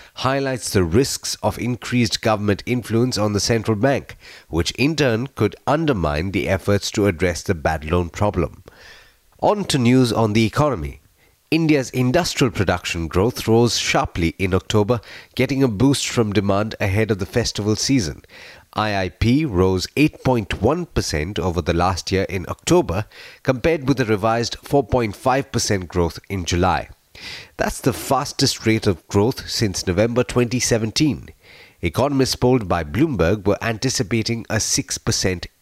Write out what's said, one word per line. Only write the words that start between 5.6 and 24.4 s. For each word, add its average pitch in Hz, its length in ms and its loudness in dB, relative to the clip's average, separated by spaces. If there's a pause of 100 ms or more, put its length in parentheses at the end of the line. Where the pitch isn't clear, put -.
undermine 98 640 0
the 73 180 0
efforts 98 400 0
to 104 160 2
address 87 380 0
the 98 100 -2
bad 78 380 -4
loan 87 180 2
problem. 95 540 -2 (760)
On 196 260 2
to - 120 0
news 123 340 4
on 107 220 2
the 113 140 4
economy. 107 520 -2 (500)
India's 151 420 2
industrial 127 600 2
production 85 560 -2
growth 98 400 0
rose 113 300 4
sharply - 600 0
in 92 160 -2
October, 107 460 2 (340)
getting 131 300 0
a 131 60 4
boost 127 360 2
from 107 280 0
demand 101 480 0
ahead 101 280 0
of 101 100 0
the 98 60 -6
festival 107 520 -2
season. 101 440 0 (520)
I 107 200 -2
I 95 140 0
P 123 380 2
rose 92 500 2
eight 151 300 0
point 110 360 0
one 156 260 0
percent 85 520 -4
over 87 220 -2
the 82 120 0
last 87 380 0
year 95 120 2
in 92 260 -6
October, 110 560 0 (380)
compared 135 440 0
with 135 140 2
a 117 40 0
revised 110 560 0